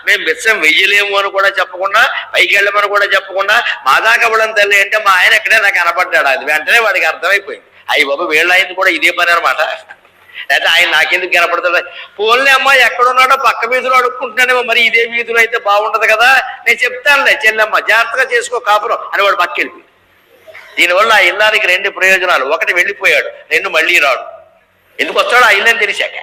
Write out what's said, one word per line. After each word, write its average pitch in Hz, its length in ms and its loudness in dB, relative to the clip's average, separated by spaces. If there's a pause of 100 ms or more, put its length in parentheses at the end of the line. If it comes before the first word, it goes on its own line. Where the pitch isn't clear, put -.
మేము 190 180 0
బిచ్చం 185 360 -2
వెయ్యలేము 196 560 0
అని 196 140 0
కూడా 196 180 0
చెప్పకుండా, 196 840 -2
పైకి 185 220 2
వెళ్ళమని 202 320 0
కూడా 202 160 0
చెప్పకుండా, 196 600 -2 (220)
"మాదా 180 300 2
కవళం 220 360 0
తల్లి" 202 280 2
అంటే 202 180 0
"మా 202 140 2
ఆయన 190 200 4
ఎక్కడైనా 208 360 2
కనపడ్డాడు?" 175 600 0
అది 131 160 -2
వెంటనే 156 340 0
వాడికి 190 280 0
అర్థమైపోయింది, 160 600 -4 (240)
అయ్యి 143 160 0
బాబు 143 160 -4
వీళ్ళ 165 300 0
ఆయనది 180 220 0
కూడా 185 160 0
ఇదే 160 200 0
పని 175 200 0
అనమాట. 151 300 0
లేకపోతే - 1120 -6
ఆయన 170 200 2
నాకెందుకు 160 400 0
కనపడతాడు? 170 580 0 (300)
పోన్లే 240 320 2
అమ్మా, 262 240 2
ఎక్కడున్నాడో 254 600 2
పక్క 233 300 0
వీధిలో 254 300 0
అడుక్కుంటున్నాడేమో, 247 680 0
మరి 233 180 -2
ఇదే 226 240 0
వీధిలో 233 340 -4
అయితే 226 200 0
బాగుండదు 208 480 0
కదా, 233 600 2
నేను 233 180 0
చెప్తానులే 254 600 0
చెల్లెమ్మ, 220 320 0
జాగ్రత్తగా 240 600 0
చేసుకో 233 200 -4
కాపురం 214 400 0 (140)
అని 185 100 -2
వాడు 196 140 2
పక్కకెళ్ళిపోయాడు. - 1400 -10
దీనివల్ల 180 360 2
ఆ 208 60 4
ఇల్లానికి 202 480 2
రెండు 185 240 -2
ప్రయోజనాలు, 180 540 0
ఒకటి 185 300 -2
వెళ్ళిపోయాడు, 180 540 0 (220)
రెండు 180 180 -2
మళ్ళీ 170 300 0
రాడు. 139 420 -2 (600)
ఎందుకు 196 200 -2
వస్తాడు? 240 240 2
ఆ 220 60 4
ఇల్లని 220 280 2
తెలిసాక. 202 440 -4